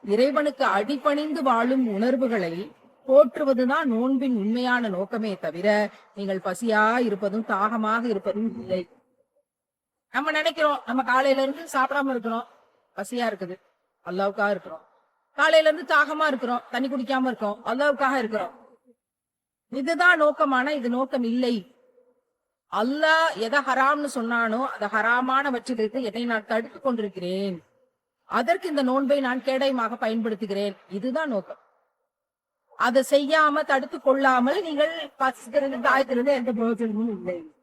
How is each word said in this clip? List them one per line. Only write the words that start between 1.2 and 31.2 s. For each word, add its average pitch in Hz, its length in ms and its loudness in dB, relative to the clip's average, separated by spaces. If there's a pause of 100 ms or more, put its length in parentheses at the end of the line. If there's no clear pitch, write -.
வாழும் 247 440 2
உணர்வுகளை 226 640 0 (560)
போற்றுவதுதான் 269 840 4
நோன்பின் 254 420 0
உண்மையான 240 540 0
நோக்கமே 202 500 -4
தவிர, 170 280 -4 (480)
நீங்கள் 196 300 -4
பசியா 214 380 0 (140)
இருப்பதும் 208 480 -2
தாகமாக 214 640 0
இருப்பதும் 208 520 -2
இல்லை. 185 220 -4 (1300)
நம்ம 302 180 -2
நினைக்கிறோம், 302 540 0
நம்ம 254 180 0
காலையில 269 420 4
இருந்து 277 280 -6
சாப்பிடாம 269 360 0
இருக்கிறோம், 233 360 -4 (520)
பசியா 240 320 -4
இருக்குது, 185 280 -8 (480)
அல்லாவுக்காக 196 500 -2
இருக்கிறோம். - 300 -14 (520)
காலையில 311 320 6
இருந்து 311 180 -2
தாகமா 311 400 2
இருக்கிறோம், 247 440 -2
தண்ணி 247 180 -4
குடிக்காம 262 420 -2
இருக்கோம், 208 340 -4
அல்லாவுக்காக 277 520 0
இருக்கிறோம். 214 360 -4 (1160)
இதுதான் 330 460 2
நோக்கமான, 294 560 2
இது 240 160 -4
நோக்கம் 254 340 -2
இல்லை. 240 320 0 (1160)
அல்லாஹ் 302 680 2
எதை 226 220 0
ஹராம்னு 269 560 0
சொன்னானோ, 233 500 -2
அதை - 220 -6
ஹராமானவற்றிலிருந்து 247 1120 0
என்னை 233 240 -6
நான் 220 200 -2
தடுத்து 226 360 -4
கொண்டிருக்கிறேன், 196 760 -4 (720)
அதற்கு 330 400 0
இந்த 285 140 0
நோன்பை 269 360 2
நான் 254 220 -2
கேடயமாக 262 560 -2
பயன்படுத்துகிறேன், 214 800 -2 (140)
இதுதான் 254 400 -4